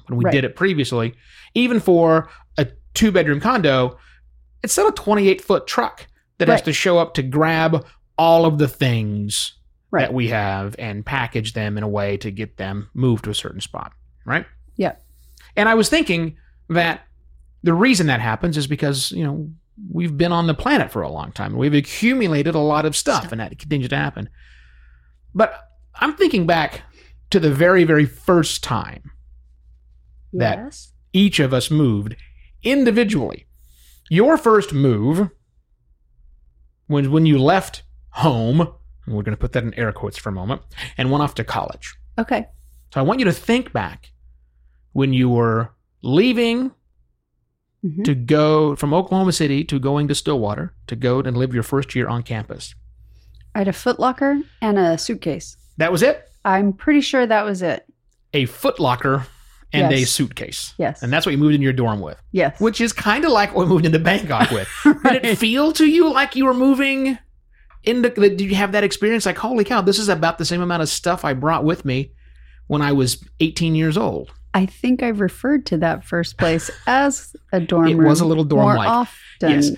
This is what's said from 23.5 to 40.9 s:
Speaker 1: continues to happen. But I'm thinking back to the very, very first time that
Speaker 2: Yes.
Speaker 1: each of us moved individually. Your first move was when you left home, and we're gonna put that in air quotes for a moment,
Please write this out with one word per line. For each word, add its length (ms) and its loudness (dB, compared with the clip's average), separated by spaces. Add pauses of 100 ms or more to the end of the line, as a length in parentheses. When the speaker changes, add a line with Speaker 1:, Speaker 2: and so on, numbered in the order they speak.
Speaker 1:
continues 300 -4
to 80 -4
happen. 320 -6 (1040)
But 200 2 (400)
I'm 200 -2
thinking 320 2
back 360 0 (480)
to 100 4
the 100 4
very, 320 6
very 220 4
first 580 0
time 480 -8 (1200)
that 260 -2
Speaker 2:
Yes. 360 -16 (180)
Speaker 1:
each 280 4
of 140 0
us 160 0
moved 460 0 (480)
individually. 840 0 (640)
Your 280 4
first 340 2
move 580 2 (1600)
was 200 0
when 180 4
you 120 6
left 460 2 (260)
home, 520 2 (440)
and 100 -6
we're 80 -4
gonna 140 -4
put 160 -4
that 100 -2
in 120 -6
air 160 -2
quotes 260 -10
for 120 -10
a 40 -6
moment, 280 -6 (360)